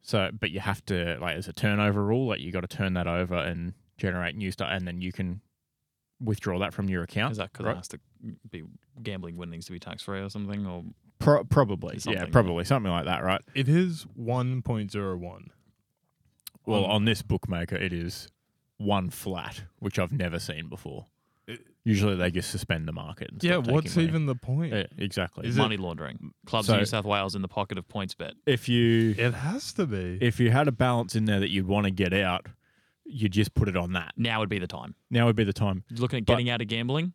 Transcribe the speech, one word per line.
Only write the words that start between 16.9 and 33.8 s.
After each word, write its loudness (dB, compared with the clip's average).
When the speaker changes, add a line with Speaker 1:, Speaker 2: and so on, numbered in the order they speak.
Speaker 1:
on 4
this 2
bookmaker, -2
it -2
is -6
one 0
flat, -8
which -4
I've 0
never -2
seen -8
before. -12
Speaker 3:
It -14
Speaker 1:
Usually 4
they 2
just -2
suspend -2
the -6
market -10
and -10
Speaker 3:
Yeah, 2
Speaker 1:
stop -2
Speaker 3:
what's 4
Speaker 1:
taking 4
money. 4
Speaker 3:
even 0
the 0
point? -2
Speaker 1:
Yeah, 0
exactly. -2
Speaker 3:
Is 0
it 6
Speaker 2:
Money 2
laundering. -8
Clubs 0
Speaker 1:
So 8
Speaker 2:
in 8
New 4
South 0
Wales 0
in -4
the -4
pocket -4
of -10
PointsBet. -8
Speaker 1:
if 2
you 6
Speaker 3:
It 2
has -4
to 0
be. -4
Speaker 1:
if 4
you 6
had 6
a 2
balance 0
in 4
there 4
that 2
you'd 0
wanna 4
get 2
out, 2
you 0
just 2
put 2
it 0
on -2